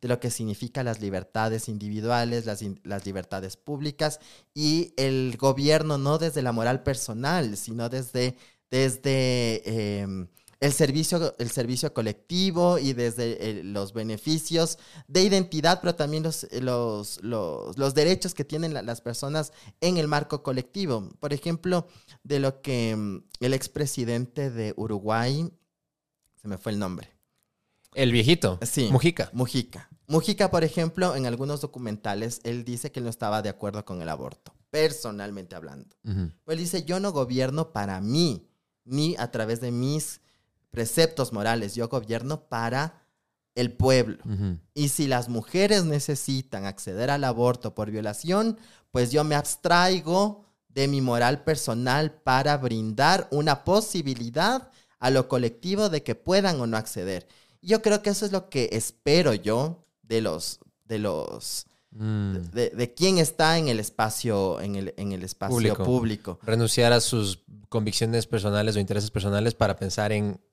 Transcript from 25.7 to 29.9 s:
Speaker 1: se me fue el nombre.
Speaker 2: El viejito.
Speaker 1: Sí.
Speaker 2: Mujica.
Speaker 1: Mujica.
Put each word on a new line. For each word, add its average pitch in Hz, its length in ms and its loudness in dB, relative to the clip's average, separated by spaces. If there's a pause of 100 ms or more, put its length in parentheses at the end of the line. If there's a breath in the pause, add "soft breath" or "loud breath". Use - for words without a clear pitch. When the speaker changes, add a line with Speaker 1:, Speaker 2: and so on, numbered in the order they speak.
Speaker 1:
se - 60 -16
me 101 100 -6
fue 110 140 -8
el 104 80 -2
nombre. 92 320 -6 (840)
Speaker 2:
El 131 180 2
viejito. 117 500 4
Speaker 1:
Sí. 147 300 0
Speaker 2:
Mujica. 135 400 4
Speaker 1:
Mujica. 123 560 -4 (180)